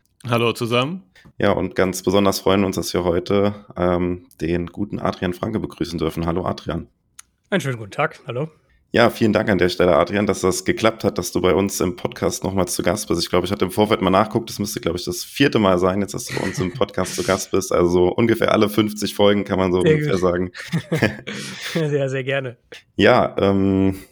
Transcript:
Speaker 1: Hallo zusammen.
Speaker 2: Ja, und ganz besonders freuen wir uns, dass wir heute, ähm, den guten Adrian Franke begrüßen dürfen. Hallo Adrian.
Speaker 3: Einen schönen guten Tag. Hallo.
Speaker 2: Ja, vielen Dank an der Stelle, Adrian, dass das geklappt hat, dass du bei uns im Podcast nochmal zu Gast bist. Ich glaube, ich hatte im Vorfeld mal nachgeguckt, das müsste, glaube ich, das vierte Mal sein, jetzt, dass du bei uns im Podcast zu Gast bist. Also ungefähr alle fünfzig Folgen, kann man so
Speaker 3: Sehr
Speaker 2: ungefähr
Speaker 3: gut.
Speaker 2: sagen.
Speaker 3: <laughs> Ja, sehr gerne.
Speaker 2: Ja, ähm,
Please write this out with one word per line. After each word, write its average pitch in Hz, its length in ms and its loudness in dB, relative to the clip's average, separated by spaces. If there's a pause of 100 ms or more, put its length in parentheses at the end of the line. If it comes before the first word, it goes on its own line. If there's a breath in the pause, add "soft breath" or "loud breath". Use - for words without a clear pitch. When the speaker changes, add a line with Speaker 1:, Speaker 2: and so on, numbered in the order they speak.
(300)
Speaker 1:
Hallo 117 240 0
zusammen. 123 480 -2 (380 soft breath)
Speaker 2:
Ja, 101 140 4
und 92 200 -2
ganz 92 300 0
besonders 98 380 2
freuen 95 180 4
wir 98 80 2
uns, 95 80 -4
dass - 180 -4
wir 90 100 0
heute, 98 600 0 (100)
ähm, 90 520 0 (120)
den 85 280 -2
guten - 320 -8
Adrian 92 340 -2
Franke 110 260 -4
begrüßen 82 380 -6
dürfen. 80 300 -4
Hallo 85 180 -2
Adrian. 82 440 -6 (600)
Speaker 3:
Einen 185 120 0
schönen 127 180 -6
guten 104 100 -14
Tag. - 380 -6
Hallo. 139 240 -6 (420)
Speaker 2:
Ja, 113 160 4
vielen 107 240 2
Dank 104 160 2
an 95 80 4
der 90 100 4
Stelle, 90 300 4
Adrian, 98 280 2
dass 98 140 -2
das 92 240 0
geklappt - 400 0
hat, - 140 0
dass 90 160 -6
du 92 80 0
bei 87 120 4
uns 98 280 0
im 90 160 0
Podcast - 480 -4
nochmal 95 240 -2
zu - 140 -4
Gast - 260 -2
bist. 85 120 0
Ich - 80 -4
glaube, 90 160 2
ich 92 60 -6
hatte 101 140 0
im 90 60 -4
Vorfeld 107 300 2
mal 92 80 4
nachgeguckt, 104 400 2
das - 100 -10
müsste, 101 200 -6
glaube 87 180 -2
ich, - 60 -8
das - 220 -6
vierte 139 340 0
Mal 95 180 4
sein, 92 220 2
jetzt, 95 140 -4
dass - 140 -8
du - 120 -4
bei - 60 -2
uns 95 120 -6
im 92 140 -2
Podcast - 460 -4
zu 90 60 -4
Gast 95 280 -2
bist. 95 220 0
Also 90 340 4
ungefähr - 460 2
alle 107 160 2
fünfzig 107 440 -2
Folgen, 101 300 4
kann 95 160 -2
man 92 140 2
so 92 80 2
Speaker 3:
Sehr 156 100 4
Speaker 2:
ungefähr 151 220 0
Speaker 3:
gut. 90 80 0
Speaker 2:
sagen. 90 300 0 (1200 loud breath)
Speaker 3:
<laughs> 156 160 -2
Ja, 139 160 -2
sehr 135 160 -6
gerne. 135 340 -6 (380 loud breath)
Speaker 2:
Ja, 107 420 4
ähm, 98 640 2 (120)